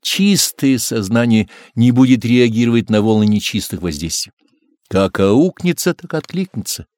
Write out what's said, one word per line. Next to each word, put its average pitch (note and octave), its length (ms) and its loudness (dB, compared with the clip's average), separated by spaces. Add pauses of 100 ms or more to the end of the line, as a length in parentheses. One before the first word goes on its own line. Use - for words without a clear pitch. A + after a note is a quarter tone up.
Чистое F3+ 760 0
сознание A2+ 720 0 (260)
не A#2+ 160 4
будет B2+ 340 4
реагировать A#2 640 2
на G#2+ 120 2
волны G#2+ 240 2
нечистых G#2 560 -4
воздействий. E2 520 -6 (560)
Как F#2+ 320 0
аукнется, E3 720 0
так - 200 -12
откликнется - 720 -8 (120)